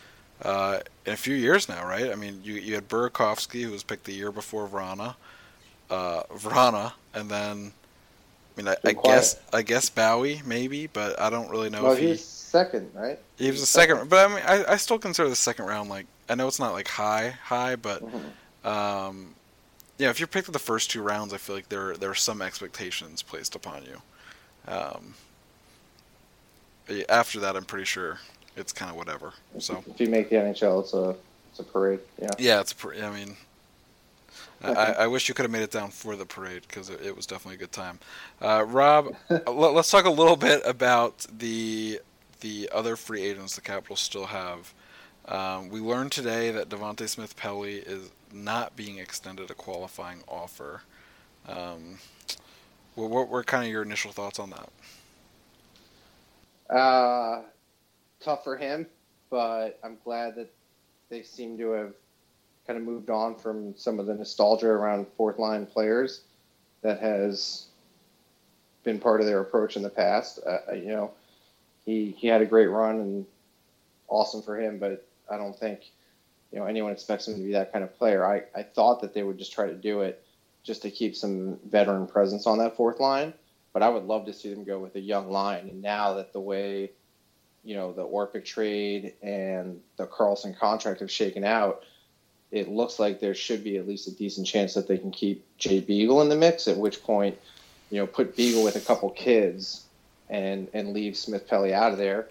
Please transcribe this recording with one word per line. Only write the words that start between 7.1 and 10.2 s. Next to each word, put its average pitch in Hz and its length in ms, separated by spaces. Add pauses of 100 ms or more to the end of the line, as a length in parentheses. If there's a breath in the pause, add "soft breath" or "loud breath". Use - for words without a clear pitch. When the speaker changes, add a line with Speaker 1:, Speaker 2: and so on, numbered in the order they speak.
Speaker 1:
and 107 160
then, 104 420 (880)
I 104 40
mean, 101 60
I, 95 160
Speaker 2:
Been 98 60
Speaker 1:
I 107 40
guess, 127 420
Speaker 2:
quiet. - 60 (120)
Speaker 1:
I 110 80
guess 117 280
Bowie 120 560